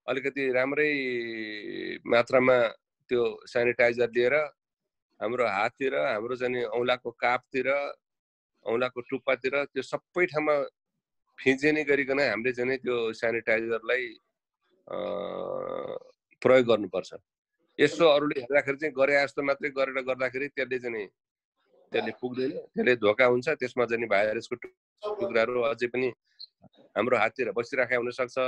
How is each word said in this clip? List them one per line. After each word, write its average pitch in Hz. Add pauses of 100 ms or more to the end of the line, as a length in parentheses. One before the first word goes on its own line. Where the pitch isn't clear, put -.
अलिकति 135
राम्रै 139 (1120)
मात्रामा 123 (400)
त्यो 117
सेनिटाइजर 120
लिएर 120 (880)
हाम्रो 117
हाततिर, 117
हाम्रो 127
चाहिँ 123
नि 123
औँलाको 120
कापतिर, 131 (720)
औँलाको 123
टुप्पातिर, 135
त्यो 131
सबै -
ठाउँमा 151 (800)
फिँजिने 151
गरिकन 139
हामीले 120
चाहिँ 123
नि 131
त्यो 117
सेनिटाइजरलाई, 113 (840)
अ, 92 (1400)
प्रयोग 127
गर्नुपर्छ। 104 (680)
यसो 147
अरूले 147
हेर्दाखेरि 135
चाहिँ 151
गरे 139
जस्तो 139
मात्रै 139
गरेर 135
गर्दाखेरि 131
त्यसले 131
चाहिँ 120
नि, 104 (840)
त्यसले 113 (100)
पुग्दैन, 127
त्यसले 170
धोका 107
हुन्छ। 123
त्यसमा 127
चाहिँ 113
नि 117
भाइरसको 107
टु-, -
टुक्राहरू 117
अझै 117
पनि 123 (840)
हाम्रो 117
हाततिर 110
बसिराखेको 120
हुनसक्छ। 123 (100)